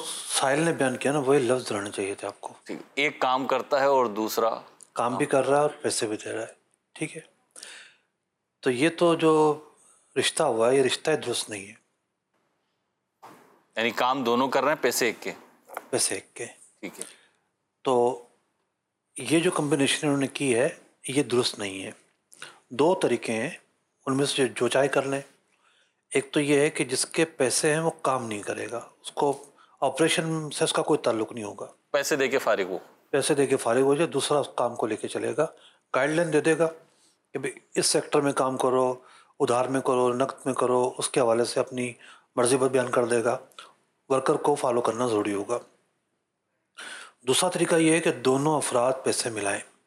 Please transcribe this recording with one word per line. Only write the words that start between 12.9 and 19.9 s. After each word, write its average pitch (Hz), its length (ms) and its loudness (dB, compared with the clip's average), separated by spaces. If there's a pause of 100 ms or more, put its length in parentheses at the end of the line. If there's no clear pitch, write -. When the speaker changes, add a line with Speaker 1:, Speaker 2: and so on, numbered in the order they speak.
Speaker 2:
یعنی 113 160 0
کام 131 320 0
دونوں 120 240 2
کر 117 160 0
رہے 147 100 2
ہیں، - 100 -2
پیسے 123 220 2
ایک 104 140 0
کے؟ 95 120 -8 (580)
Speaker 1:
پیسے 113 260 -2
ایک - 180 -14
کے۔ 120 120 -12 (340)
Speaker 2:
ٹھیک 95 200 -16
ہے۔ - 60 -14 (760)
Speaker 1:
تو 123 440 0 (920)
یہ 143 220 0
جو 180 120 2
combination 147 560 0